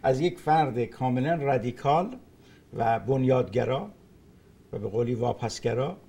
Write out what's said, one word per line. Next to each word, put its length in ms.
از 180
یک 180
فرد 460
کاملاً 500
رادیکال 840
و 240
بنیادگرا 920
و 60
به 100
قولی 260
واپسگرا 800